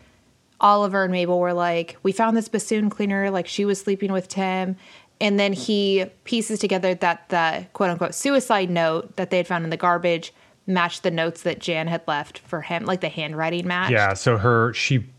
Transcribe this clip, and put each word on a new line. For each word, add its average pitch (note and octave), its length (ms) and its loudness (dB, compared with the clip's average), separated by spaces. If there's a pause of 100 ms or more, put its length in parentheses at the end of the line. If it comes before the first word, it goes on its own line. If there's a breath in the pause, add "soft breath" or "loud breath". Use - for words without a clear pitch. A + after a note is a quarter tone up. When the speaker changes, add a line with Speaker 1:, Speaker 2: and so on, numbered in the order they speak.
(600 soft breath)
Speaker 1:
Oliver G3+ 440 4
and F3+ 80 0
Mabel F3+ 260 2
were F3 140 2
like, F3 500 0
"We G3 80 4
found A3+ 260 2
this A3 120 0
bassoon G#3+ 420 0
cleaner, G3 400 0
like, F3+ 160 -2
she - 180 -2
was G3 160 0
sleeping G3 320 -2
with F#3 140 -2
Tim." F#3 500 -2 (440 loud breath)
And G3+ 180 2
then G3+ 140 2
he G3 540 0 (180)
pieces A3 340 -2
together F#3 380 0
that F3 320 -2
the E3+ 460 0
quote-unquote F3 400 -2
suicide A#3+ 560 0
note E3 460 0
that F3+ 140 -4
they F#3+ 60 2
had F3 100 2
found E3+ 180 -2
in D#3+ 60 -4
the E3 60 -2
garbage F3 580 0 (320 soft breath)
matched F3+ 380 0
the F#3+ 80 2
notes E3 300 -2
that E3+ 180 -4
Jan D#3+ 260 -4
had E3 220 -4
left D3 320 -4
for D#3+ 220 -8
him, E3 240 -6
like, F#3 160 -2
the F3 60 -4
handwriting D#3 600 -4
matched. F3+ 240 -2
Speaker 2:
Yeah, G2+ 220 4
so A#2 220 2
her, A#2 360 2
she B2 340 0 (120)